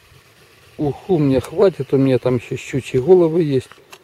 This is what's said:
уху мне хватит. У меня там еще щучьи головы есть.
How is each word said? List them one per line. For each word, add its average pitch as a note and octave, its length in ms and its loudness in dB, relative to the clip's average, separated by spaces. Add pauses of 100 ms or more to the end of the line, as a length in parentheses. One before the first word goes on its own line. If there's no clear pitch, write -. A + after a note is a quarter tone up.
(760)
уху D3+ 440 -2
мне C3+ 200 2
хватит. E3 540 -2
У C#3+ 40 4
меня C3 200 2
там B2+ 200 -2
еще B2+ 200 -10
щучьи - 420 -6
головы E3+ 440 4
есть. C#3+ 260 -2 (340)